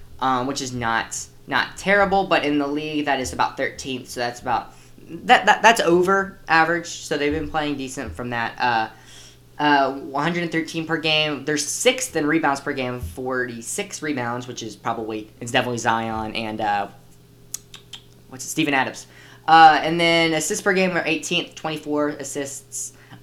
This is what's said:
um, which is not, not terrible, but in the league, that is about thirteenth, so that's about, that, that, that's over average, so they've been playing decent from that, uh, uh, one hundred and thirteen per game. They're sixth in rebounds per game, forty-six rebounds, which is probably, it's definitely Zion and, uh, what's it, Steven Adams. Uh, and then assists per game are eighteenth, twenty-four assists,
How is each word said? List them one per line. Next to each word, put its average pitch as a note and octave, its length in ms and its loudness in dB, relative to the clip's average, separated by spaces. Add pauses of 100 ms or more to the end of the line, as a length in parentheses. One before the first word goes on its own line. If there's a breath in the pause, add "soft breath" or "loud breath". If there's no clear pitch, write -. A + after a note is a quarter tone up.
(200 loud breath)
um, B2+ 280 0
which C#3 140 -4
is B2+ 120 -8
not, A2+ 540 -2 (200)
not - 300 -2
terrible, G3 480 2
but - 180 2
in D3 140 2
the C#3+ 100 0
league, D3+ 380 -4
that C#3 140 0
is B2 140 -6
about B2 240 -2
thirteenth, B2+ 520 -6
so B2+ 100 -10
that's A#2+ 220 -6
about, A#2 320 -4 (340 loud breath)
that, F#3 380 4
that, G3+ 160 4
that's A#3 200 6
over F#3+ 680 2
average, E3 400 2
so - 300 -6
they've C#3+ 140 0
been D3+ 180 -4
playing D3 280 -2
decent B2+ 360 -8
from B2 180 -8
that, A#2 280 -4
uh, A2+ 300 0 (680 loud breath)
uh, C#3+ 340 4
one C#3 300 -4
hundred F3 200 0
and E3 80 -4
thirteen D#3+ 360 -4
per D#3+ 100 -2
game. D#3 480 0
They're D3+ 120 0
sixth - 580 -2
in D3+ 100 0
rebounds D3+ 360 2
per C#3+ 120 -4
game, B2+ 260 -4
forty-six B2+ 1000 -6
rebounds, B2 460 -4
which A#2 160 -10
is G#2 120 -10
probably, A2 540 -6 (100)
it's A#2 120 -10
definitely B2 260 0
Zion A2+ 580 -2
and, G#2+ 240 -6
uh, G#2 280 0 (1400)
what's B2+ 140 -14
it, - 60 -12
Steven D3+ 240 -2
Adams. B2+ 320 0 (420 loud breath)
Uh, D#3+ 360 10
and E3 160 0
then E3 340 4
assists F3 300 -2
per G3+ 100 4
game F#3 240 2
are D#3 80 0
eighteenth, D#3 480 -4
twenty-four D3 560 -2
assists, - 840 -8 (280 loud breath)